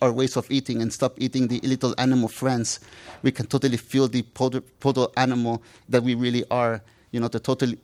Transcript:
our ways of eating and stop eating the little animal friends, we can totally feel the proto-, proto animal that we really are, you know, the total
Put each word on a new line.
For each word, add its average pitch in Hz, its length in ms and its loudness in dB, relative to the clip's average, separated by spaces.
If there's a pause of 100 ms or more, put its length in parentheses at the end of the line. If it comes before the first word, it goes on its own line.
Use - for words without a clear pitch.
our 127 80 4
ways 131 260 0
of 120 140 -4
eating 131 320 -2
and 110 100 -2
stop - 260 -2
eating 127 300 0
the 123 120 -2
little 131 380 0
animal 127 300 2
friends, 123 520 -2 (420)
we - 80 4
can - 160 -6
totally 131 300 0
feel 135 320 0
the 120 140 0
proto-, 127 400 -2 (180)
proto 127 360 2
animal 120 460 0 (260)
that 120 140 4
we 123 120 0
really 123 360 0
are, 117 320 0 (300)
you 120 80 -2
know, 117 80 -2
the 117 100 -4
total 131 340 0 (120)